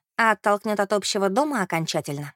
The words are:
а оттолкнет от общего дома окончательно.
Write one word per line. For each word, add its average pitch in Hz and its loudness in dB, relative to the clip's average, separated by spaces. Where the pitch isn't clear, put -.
а 226 4
оттолкнет 208 0
от 202 0
общего 196 0
дома 254 0
окончательно. 151 -4